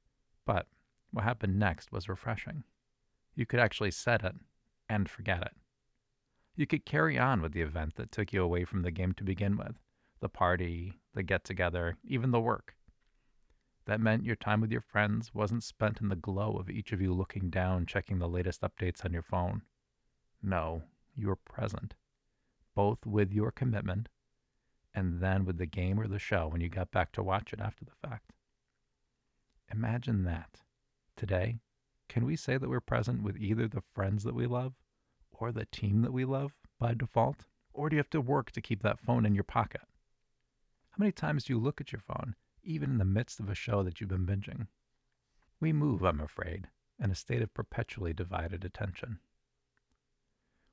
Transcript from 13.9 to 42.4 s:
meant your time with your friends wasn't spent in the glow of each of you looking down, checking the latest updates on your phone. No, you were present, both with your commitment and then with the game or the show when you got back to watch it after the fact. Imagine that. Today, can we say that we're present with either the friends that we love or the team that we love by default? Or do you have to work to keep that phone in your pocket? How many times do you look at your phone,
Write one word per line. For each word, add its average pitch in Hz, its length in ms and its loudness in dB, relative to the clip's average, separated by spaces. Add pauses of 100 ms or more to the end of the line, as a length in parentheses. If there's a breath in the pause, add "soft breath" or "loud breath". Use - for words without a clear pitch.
meant 113 260 4
your 113 120 -2
time 107 240 2
with 110 100 2
your 117 100 0
friends 104 520 0
wasn't 107 300 0
spent - 380 -2
in 107 60 0
the 98 80 0
glow 101 380 -2
of 98 160 -4
each 101 220 -6
of 95 100 0
you 92 120 4
looking 92 360 0
down, 92 360 2
checking 98 340 -2
the 87 100 0
latest 87 320 -2
updates - 440 -2
on 85 80 -2
your 90 80 -2
phone. 92 400 -2 (800)
No, 82 420 0 (320)
you 107 120 -2
were 95 80 2
present, - 580 -6 (800)
both 104 320 2
with 104 260 2
your 104 200 2
commitment 101 580 -2 (840)
and 90 260 0
then 95 260 2
with 90 120 -2
the 87 80 -2
game 92 340 0
or 110 80 -2
the 101 100 -2
show 87 300 0
when 85 140 -2
you 85 80 0
got 90 200 -4
back 87 220 0
to 101 100 -4
watch 95 300 -2
it 107 80 -8
after 104 260 -6
the - 220 -12
fact. 117 240 -12 (1400)
Imagine 113 520 0
that. 82 380 -4 (560)
Today, 101 420 0 (500)
can 120 160 0
we 151 100 0
say 135 220 0
that 131 120 -2
we're 127 100 0
present 120 440 0
with 101 140 -2
either 110 300 2
the 104 160 -4 (100)
friends 101 300 0
that 120 120 -2
we 120 120 0
love 123 260 -2 (580)
or 117 200 -4
the 113 140 -4
team 104 360 2
that 123 120 2
we 127 120 0
love 135 280 -2 (260)
by 117 140 2
default? 117 520 0 (280)
Or 151 160 0
do 151 60 2
you 151 40 6
have 135 120 2
to 156 100 2
work 131 300 2
to 113 100 -8
keep - 220 -2
that 104 160 2
phone 123 260 4
in 104 100 6
your 98 80 4
pocket? - 380 -2 (1080)
How - 60 -20
many 202 140 4
times 151 320 -2
do 131 100 -2
you 117 60 2
look 131 220 -2
at 139 100 -12
your 101 100 -8
phone, - 340 -6 (280)